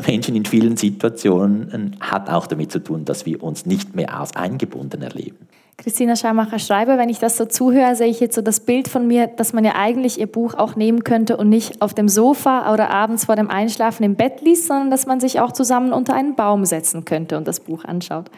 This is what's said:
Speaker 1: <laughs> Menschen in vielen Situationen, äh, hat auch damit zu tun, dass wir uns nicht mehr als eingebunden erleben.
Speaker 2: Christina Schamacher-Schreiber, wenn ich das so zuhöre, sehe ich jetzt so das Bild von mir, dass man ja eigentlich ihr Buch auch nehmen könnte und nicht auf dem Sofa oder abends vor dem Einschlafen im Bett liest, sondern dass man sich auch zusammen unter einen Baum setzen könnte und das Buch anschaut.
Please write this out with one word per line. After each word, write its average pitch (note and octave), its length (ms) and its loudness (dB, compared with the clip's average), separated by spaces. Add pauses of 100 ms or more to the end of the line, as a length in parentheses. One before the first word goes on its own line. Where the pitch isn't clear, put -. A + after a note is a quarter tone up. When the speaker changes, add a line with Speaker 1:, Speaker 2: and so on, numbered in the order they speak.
Speaker 1:
<laughs> - 40 -2
Menschen A#2+ 280 0
in G#2+ 100 0
vielen A2+ 320 2
Situationen, G2+ 1200 0
äh, - 40 -12
hat G2 240 -6
auch E2+ 180 -2
damit D#2 260 -6
zu E2+ 80 -4
tun, D#2+ 240 -6
dass D2 200 -6
wir D#2+ 180 -6
uns D#2 220 -8
nicht G3+ 300 -2
mehr - 240 -4
als C#3+ 160 -10
eingebunden C3+ 680 -6
erleben. - 460 -14 (280)
Speaker 2:
Christina A#3 380 0
Schamacher-Schreiber, A3 840 0
wenn A#3+ 100 2
ich A3+ 120 -4
das A3+ 180 0
so A3 80 0
zuhöre, B3+ 500 4
sehe A#3 120 2
ich A#3 120 0
jetzt A#3 140 0
so A3+ 80 -2
das G#3+ 180 0
Bild B3+ 260 0
von A#3+ 200 0
mir, A#3 220 4
dass A#3 260 -4
man A3 100 2
ja G#3+ 120 4
eigentlich A#3+ 440 0
ihr G#3+ 60 0
Buch A#3 280 -2
auch A3 220 -2
nehmen A3+ 280 2
könnte A3+ 340 2
und G#3+ 100 4
nicht A3 320 2
auf G3+ 140 0
dem G#3 140 2
Sofa B3+ 680 4
oder G#3+ 160 2
abends A3 340 0
vor A3 120 2
dem G#3+ 120 2
Einschlafen A3 540 0
im G3+ 120 2
Bett C4 280 -2
liest, E4+ 240 4
sondern C#4 240 0
dass C4 160 0
man C4 140 0
sich C4 200 0
auch B3 120 0
zusammen B3 420 0
unter B3 180 0
einen C4+ 220 0
Baum G3+ 320 2
setzen E3 400 -4
könnte D#3+ 320 -4
und D#3 100 -6
das E3+ 120 -6
Buch E3 240 -10
anschaut. E3+ 540 -8